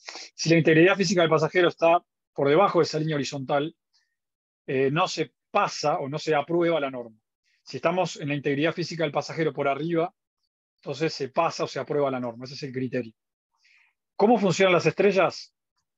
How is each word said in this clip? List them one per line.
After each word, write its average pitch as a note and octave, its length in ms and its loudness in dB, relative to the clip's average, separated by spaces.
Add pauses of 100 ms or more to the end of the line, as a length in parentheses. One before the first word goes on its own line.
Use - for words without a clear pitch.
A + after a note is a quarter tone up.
(360)
si - 140 -4
la E3 80 6
integridad E3 380 6
física F3+ 260 0
del E3 80 4
pasajero D#3+ 400 2
está E3 340 2 (300)
por C#3 160 0
debajo F3+ 300 4
de D#3 40 4
esa D#3 160 -2
línea D#3 160 -2
horizontal, C#3+ 600 -4 (920)
eh, C3+ 240 2
no E3+ 160 0
se D#3 260 -6 (180)
pasa F3+ 480 0
o C#3+ 100 -6
no D3+ 100 -8
se D#3 160 0
aprueba E3 440 0
la C#3 120 -4
norma. A#2 260 -12 (460)
Si - 140 -12
estamos F3 400 -2
en D#3+ 120 -8
la D3 60 -2
integridad C#3+ 380 -2
física E3 300 -6
del D3+ 80 -2
pasajero D3 420 -4
por C#3 140 -2
arriba, D#3+ 460 -2 (640)
entonces D3+ 360 -6
se C3+ 160 -8
pasa E3 340 -2
o D3 40 -6
se - 120 -8
aprueba C#3 320 -2
la C3 80 -4
norma. B2 260 -10
Ese C3 80 -16
es C3 100 -14
el C#3 80 -10
criterio. B2 420 -6 (1000)
¿Cómo A3 240 4
funcionan F#3+ 340 4
las E3 120 2
estrellas? F3+ 680 0 (440)